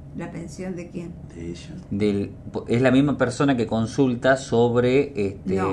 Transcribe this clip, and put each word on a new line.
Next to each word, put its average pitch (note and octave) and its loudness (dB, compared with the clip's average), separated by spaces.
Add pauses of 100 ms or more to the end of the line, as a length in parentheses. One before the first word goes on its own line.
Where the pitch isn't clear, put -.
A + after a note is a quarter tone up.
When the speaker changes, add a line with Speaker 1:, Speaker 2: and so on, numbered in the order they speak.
(160)
Speaker 1:
¿La E3+ -10
pensión F3+ -8
de F3 -10
quién? E3+ -10 (180)
Speaker 2:
De E2+ -8
ella. - -12 (220)
Speaker 3:
Del, G2+ 0 (340)
es A#2 2
la C3 6
misma C3+ 4
persona C3 2
que A2+ 0
consulta B2 2
sobre, A#2+ 2
este, F#2+ -4
Speaker 1:
No, F#2+ 0